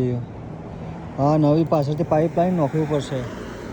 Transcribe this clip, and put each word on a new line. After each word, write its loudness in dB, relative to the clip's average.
જઈએ. 0
હા, 4
નવી 6
પાછળથી 0
પાઇપલાઇન 2
નોખવી 0
પડશે. -2